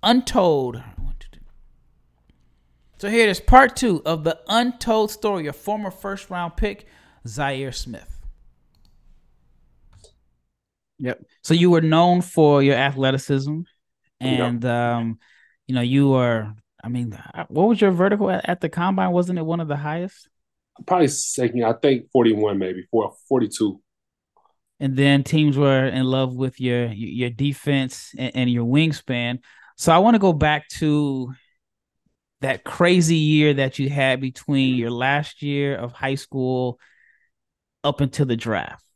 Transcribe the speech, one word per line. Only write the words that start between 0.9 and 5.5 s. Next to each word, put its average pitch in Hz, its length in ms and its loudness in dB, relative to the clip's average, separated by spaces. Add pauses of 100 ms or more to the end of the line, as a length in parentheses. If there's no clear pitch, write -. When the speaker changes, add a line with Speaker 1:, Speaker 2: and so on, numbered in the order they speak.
Speaker 1:
So 202 140 -6
here 233 140 4
it 214 40 4
is, 185 100 -2
part 254 360 6
two 208 320 0
of 160 160 -2
the 165 240 -2
untold 226 640 0
story 196 340 -4
of 143 100 -8